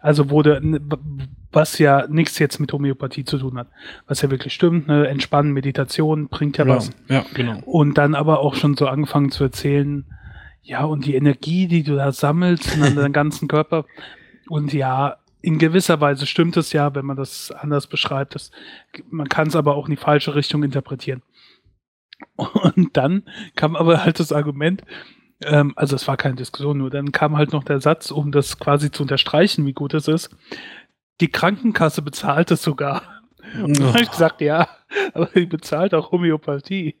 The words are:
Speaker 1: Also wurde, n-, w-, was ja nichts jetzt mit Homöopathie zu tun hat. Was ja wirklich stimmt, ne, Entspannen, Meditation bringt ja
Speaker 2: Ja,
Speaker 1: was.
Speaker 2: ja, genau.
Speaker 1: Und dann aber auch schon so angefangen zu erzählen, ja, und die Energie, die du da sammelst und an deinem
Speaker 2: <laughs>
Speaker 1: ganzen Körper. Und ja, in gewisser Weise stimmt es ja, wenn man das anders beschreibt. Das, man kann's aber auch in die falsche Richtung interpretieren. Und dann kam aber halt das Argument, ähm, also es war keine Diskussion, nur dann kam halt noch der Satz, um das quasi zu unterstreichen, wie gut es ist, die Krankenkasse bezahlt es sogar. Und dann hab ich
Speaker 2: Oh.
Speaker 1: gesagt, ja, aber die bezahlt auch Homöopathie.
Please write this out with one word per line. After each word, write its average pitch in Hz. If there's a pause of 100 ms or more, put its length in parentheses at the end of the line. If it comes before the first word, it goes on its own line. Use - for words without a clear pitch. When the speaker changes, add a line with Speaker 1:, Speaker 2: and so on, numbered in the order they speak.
Speaker 1:
Also 147
wurde, 151
n-, 151 (100)
w-, 151 (560)
was 156
ja 139
nichts 156
jetzt 147
mit 147
Homöopathie 139
zu 143
tun 131
hat. 123 (380)
Was -
ja 139
wirklich 135
stimmt, 165
ne, 147
Entspannen, 143
Meditation 143
bringt 147
ja 143
Speaker 2:
Ja, 127
Speaker 1:
was. 113 (180)
Speaker 2:
ja, 131 (100)
genau. 120
Speaker 1:
Und 147
dann 147
aber 147
auch 147
schon 147
so 143
angefangen 139
zu -
erzählen, 143 (580)
ja, -
und 151
die 143
Energie, 147
die 170
du 147
da 139
sammelst 170
und 151
an 143
deinem 143
Speaker 2:
<laughs> -
Speaker 1:
ganzen 147
Körper. 156 (600)
Und 147
ja, 135 (240)
in 160
gewisser 160
Weise 143
stimmt 170
es 160
ja, 147
wenn 139
man 139
das -
anders 147
beschreibt. -
Das, - (580)
man 151
kann's 156
aber 147
auch 147
in 156
die 139
falsche 147
Richtung 147
interpretieren. 135 (1120)
Und -
dann 151 (320)
kam 160
aber 165
halt 165
das 165
Argument, 147 (600)
ähm, 147
also 139
es -
war 139
keine 135
Diskussion, 139
nur 131
dann 143
kam 151
halt 151
noch 147
der 143
Satz, 151
um 143
das 143
quasi 143
zu -
unterstreichen, 147
wie 139
gut 143
es 156
ist, 160 (920)
die 160
Krankenkasse 180
bezahlt 143
es 165
sogar. - (400)
Und 147
dann 135
hab -
ich -
Speaker 2:
Oh. -
Speaker 1:
gesagt, -
ja, 156 (460)
aber 170
die 175
bezahlt 170
auch 156
Homöopathie. 160